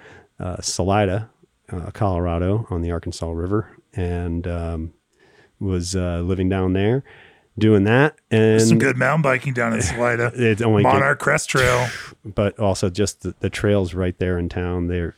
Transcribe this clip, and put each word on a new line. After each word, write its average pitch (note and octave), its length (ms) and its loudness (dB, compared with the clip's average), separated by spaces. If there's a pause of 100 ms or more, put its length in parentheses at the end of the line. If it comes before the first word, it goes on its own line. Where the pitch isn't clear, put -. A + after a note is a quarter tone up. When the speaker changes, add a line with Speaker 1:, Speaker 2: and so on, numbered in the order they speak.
(400)
Speaker 1:
uh, F2+ 200 -8
Salida, G2 720 0 (400)
uh, E2+ 220 -10
Colorado, F2+ 800 -2
on E2+ 120 -4
the E2+ 80 -4
Arkansas E2+ 400 -8
River, F2+ 380 -4 (260)
and, F2 540 -4
um, E2 460 -6 (680)
was, F2+ 340 -2
uh, F2 280 -2
living F#2+ 260 0
down F#2 240 0
there, G#2+ 320 0 (540)
doing G#2+ 260 6
that. B2+ 320 4 (140)
And A2 300 4
Speaker 2:
Some A2+ 180 6
good B2+ 180 2
mountain C3+ 260 2
biking C3 320 0
down A#2 180 0
in A2 100 -2
Salida. A#2+ 500 0
Speaker 1:
<laughs> - 40 -12
It A2+ 260 2
only A2 200 4
get B2+ 100 4
Speaker 2:
Monarch C#3 260 2
Crest D3 300 0
Trail. B2 460 2
Speaker 1:
<sighs> - 300 -16
But G2+ 340 -2
also G2 320 0
just F#2+ 320 -4
the, F2+ 160 -6
the G2 100 -2
trails G2 460 0
right F2+ 240 -4
there F2+ 180 -2
in F2 120 -2
town. F2+ 400 -4
They're, F2 300 -4